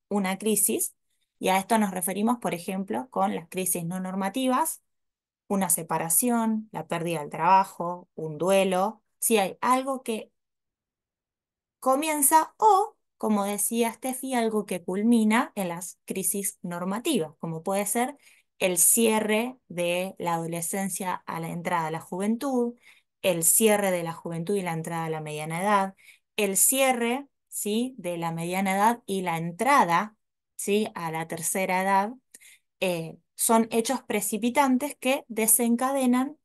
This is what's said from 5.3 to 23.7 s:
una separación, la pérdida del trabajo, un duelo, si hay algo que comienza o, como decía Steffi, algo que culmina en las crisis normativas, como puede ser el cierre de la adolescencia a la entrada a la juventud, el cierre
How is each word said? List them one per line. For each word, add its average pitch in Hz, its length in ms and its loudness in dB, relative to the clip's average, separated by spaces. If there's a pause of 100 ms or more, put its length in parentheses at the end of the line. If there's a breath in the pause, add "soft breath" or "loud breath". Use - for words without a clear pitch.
una 190 240 0
separación, 220 1000 0
la 160 160 -8
pérdida 165 320 -4
del 147 100 -10
trabajo, 180 840 2
un 156 220 -8
duelo, 190 640 2 (180)
si 226 180 4
hay 190 220 -2
algo 262 420 0
que 220 300 -8 (1500)
comienza 302 800 2
o, 415 400 6 (220)
como 208 260 0
decía 220 480 0
Steffi, 262 420 -6
algo 214 320 0
que 180 160 -6
culmina 220 720 2
en 190 140 -4
las 170 380 -10
crisis 196 560 -4
normativas, 185 760 -2
como 160 240 -8
puede 196 240 -2
ser 254 300 -2 (420 soft breath)
el 180 200 0
cierre 220 800 2 (100)
de 175 500 -4
la 170 160 -2
adolescencia 175 800 -4 (120)
a 165 140 -8
la 165 100 -8
entrada 170 380 -2
a - 20 -6
la 160 100 -6
juventud, 240 760 -2 (480 soft breath)
el 170 220 0
cierre 202 460 4